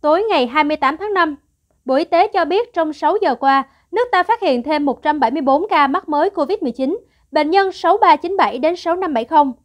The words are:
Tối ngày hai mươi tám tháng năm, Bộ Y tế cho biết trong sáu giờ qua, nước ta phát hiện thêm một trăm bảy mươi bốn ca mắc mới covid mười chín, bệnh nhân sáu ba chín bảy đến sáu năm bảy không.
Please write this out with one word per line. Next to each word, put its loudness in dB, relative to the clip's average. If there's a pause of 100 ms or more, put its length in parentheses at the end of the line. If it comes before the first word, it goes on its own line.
Tối 2
ngày 0
hai 0
mươi 0
tám -2
tháng -6
năm, 0 (480)
Bộ -2
Y 0
tế 0
cho 0
biết -2
trong -2
sáu -2
giờ 0
qua, 2 (300)
nước -2
ta 2
phát 0
hiện 0
thêm -2
một -2
trăm 0
bảy 2
mươi -4
bốn 2
ca 4
mắc -2
mới 0
covid -4
mười -4
chín, -4 (320)
bệnh 0
nhân 2
sáu 0
ba 6
chín -6
bảy 0
đến 0
sáu -4
năm -4
bảy -2
không. 2 (120)